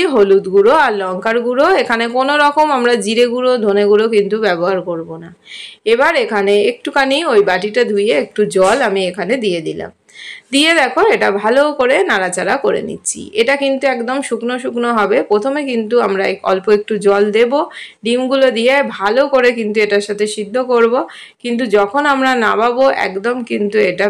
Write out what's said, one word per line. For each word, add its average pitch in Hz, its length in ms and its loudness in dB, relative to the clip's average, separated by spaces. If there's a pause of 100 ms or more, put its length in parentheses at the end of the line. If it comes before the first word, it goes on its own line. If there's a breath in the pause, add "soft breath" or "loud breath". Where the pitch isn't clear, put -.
(140)
হলুদ 196 400 4
গুঁড়ো 202 200 6 (120)
আর 226 160 0
লঙ্কার 196 440 -2
গুঁড়ো। 254 220 2 (140)
এখানে 233 240 -2 (120)
কোনো 269 160 0 (100)
রকম 294 240 2 (100)
আমরা 240 160 2 (120)
জিরে 226 280 2
গুঁড়ো, 254 180 0 (140)
ধনে 208 240 2
গুঁড়ো 214 160 4 (100)
কিন্তু 202 200 0 (100)
ব্যবহার 180 320 0 (120)
করব 165 200 -6 (140)
না। 170 60 -20 (640 loud breath)
এবার 285 200 2 (100)
এখানে 202 300 0 (160)
একটুখানি 269 480 -2 (140)
ওই 208 180 4
বাটিটা 208 320 -2 (100)
ধুয়ে 202 220 0 (100)
একটু - 180 -4 (140)
জল 190 220 4 (120)
আমি 196 200 -2
এখানে 175 240 -4 (120)
দিয়ে 180 220 -2
দিলাম। 160 240 -10 (640 loud breath)
দিয়ে 302 160 4 (100)
দেখো 269 200 0 (140)
এটা 208 140 0 (140)
ভালো 247 180 2 (180)
করে 254 160 2 (160)
নাড়াচাড়া 185 440 -2 (100)
করে - 240 0
নিচ্ছি। - 320 -10 (200)
এটা 254 120 0 (100)
কিন্তু 269 200 -2 (120)
একদম 240 220 -6 (100)
শুকনো 233 360 -6
শুকনো 240 340 -4
হবে। 208 200 2 (140)
প্রথমে 269 380 0
কিন্তু 226 260 -2 (120)
আমরা 196 240 -2
এক-, 196 200 -8
অল্প 185 140 -2 (120)
একটু 208 160 -4 (120)
জল 202 180 4 (140)
দেব, 240 140 2 (540 loud breath)
ডিমগুলো 254 420 2 (100)
দিয়ে 247 180 2 (220)
ভালো 208 240 0 (120)
করে 247 160 4 (100)
কিন্তু 208 260 -2
এটার 202 220 0
সাথে 208 180 -2 (100)
সিদ্ধ 202 200 -6 (160)
করব। 233 220 2 (500 loud breath)
কিন্তু 240 200 -2 (140)
যখন 208 260 0 (100)
আমরা 262 180 0 (140)
নামাবো 233 400 0 (200)
একদম 196 300 -4 (140)
কিন্তু 214 280 -2 (120)
এটা 180 200 -2